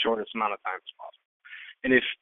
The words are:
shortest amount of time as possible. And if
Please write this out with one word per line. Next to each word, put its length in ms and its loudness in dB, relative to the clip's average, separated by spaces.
shortest 300 0
amount 180 0
of 100 -8
time 160 -6
as 160 -18
possible. 320 -18
And 80 4
if 120 8